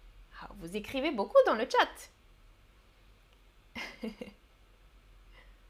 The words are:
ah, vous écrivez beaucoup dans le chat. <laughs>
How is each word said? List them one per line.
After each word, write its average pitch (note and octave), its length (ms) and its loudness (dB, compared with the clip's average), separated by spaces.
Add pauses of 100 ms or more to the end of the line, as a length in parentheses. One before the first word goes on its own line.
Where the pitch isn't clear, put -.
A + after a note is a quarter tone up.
(400)
ah, - 80 -14 (120)
vous F3 160 -8
écrivez C4+ 340 -4
beaucoup C#4+ 340 6
dans D4 120 2
le A3 120 -2
chat. - 420 0 (1900)
<laughs> - 340 -14 (1300)